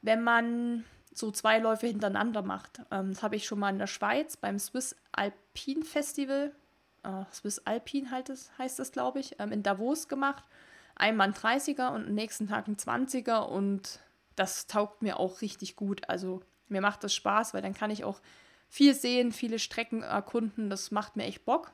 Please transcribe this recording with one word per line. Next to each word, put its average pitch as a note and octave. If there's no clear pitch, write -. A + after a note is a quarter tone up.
wenn A3
man A#3
so G#3+
zwei A3
Läufe A3
hintereinander G#3
macht. -
Ähm, F#3+
das F#3+
hab G#3+
ich G#3
schon G#3
mal G3+
in G3
der G3
Schweiz A#3+
beim G3+
Swiss -
Alpine C4+
Festival, C#4+
äh, F#3+
Swiss -
Alpine A#3+
halt B3+
es, C4
heißt B3+
das, B3+
glaub B3+
ich, C4+
ähm, G#3
in G#3
Davos A3
gemacht. C#4
Einmal G#3
ein G3+
dreißiger B3+
und A3
am G3+
nächsten G#3+
Tag G#3
ein G#3
zwanziger A#3+
und G3
das -
taugt G#3
mir G#3
auch F#3
richtig -
gut. G3+
Also F#3
mir G3
macht G3+
das G3+
Spaß, G#3+
weil G3
dann G3
kann G#3+
ich G#3+
auch -
viel C#4
sehen, B3
viele A3+
Strecken A3+
erkunden. G#3+
Das G3
macht G#3
mir G#3
echt -
Bock. D#4